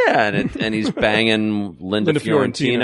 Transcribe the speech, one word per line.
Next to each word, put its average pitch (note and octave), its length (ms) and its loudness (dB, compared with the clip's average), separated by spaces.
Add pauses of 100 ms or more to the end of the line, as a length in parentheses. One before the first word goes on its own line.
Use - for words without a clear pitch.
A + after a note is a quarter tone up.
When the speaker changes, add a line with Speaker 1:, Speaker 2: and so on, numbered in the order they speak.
Speaker 1:
Yeah, A2+ 200 2
and G2+ 80 -2
it, G2+ 200 -2
and A2 180 -2
he's A2 180 -2
Speaker 2:
<laughs> - 140 -2
Speaker 1:
banging G#2+ 760 0
Linda G2+ 280 -2
Speaker 2:
Linda D3+ 120 2
Speaker 1:
Fiorentino B2+ 640 0